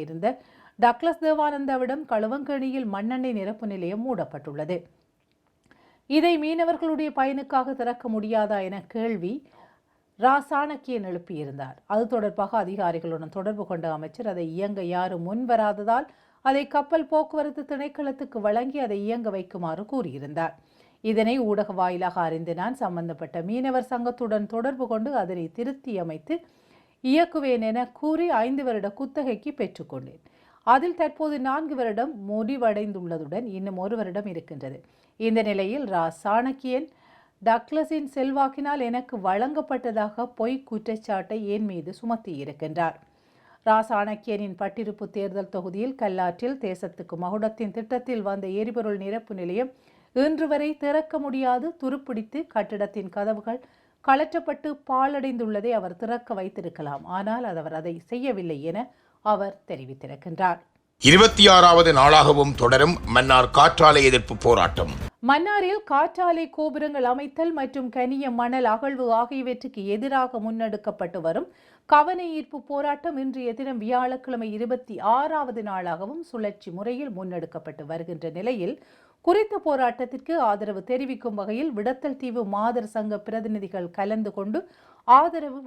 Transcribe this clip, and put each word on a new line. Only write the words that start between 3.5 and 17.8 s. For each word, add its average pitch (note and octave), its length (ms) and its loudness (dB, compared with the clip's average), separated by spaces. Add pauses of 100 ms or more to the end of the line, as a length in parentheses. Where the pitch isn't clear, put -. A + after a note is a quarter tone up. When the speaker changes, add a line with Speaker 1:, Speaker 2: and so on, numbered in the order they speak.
Speaker 1:
நிலையம் F#3+ 340 -6
மூடப்பட்டுள்ளது. D3+ 680 -6 (1400)
இதை E4+ 160 4 (100)
மீனவர்களுடைய D#4+ 720 -2
பயனுக்காக C4+ 640 -2
திறக்க A#3+ 360 -6
முடியாதா G#3+ 520 -2
என F#3+ 100 -8 (160)
கேள்வி A3 400 -4 (920)
ரா C4 100 6 (160)
சாணக்கியன் C#4 600 -4
எழுப்பியிருந்தார். D3 680 -10 (140)
அது A3+ 200 2
தொடர்பாக G#3 400 -2 (120)
அதிகாரிகளுடன் E3 720 -4
தொடர்பு G3+ 340 -4
கொண்ட E3 160 -4 (100)
அமைச்சர் D#3 360 -10
அதை F3 120 -6 (120)
இயங்க G3 240 -4 (120)
யாரும் F3+ 360 -2
முன்வராததால் A3+ 800 0 (380)
அதை C4+ 180 2 (120)
கப்பல் D#4 380 0
போக்குவரத்து D4+ 580 -2
திணைக்களத்துக்கு C#4 760 -6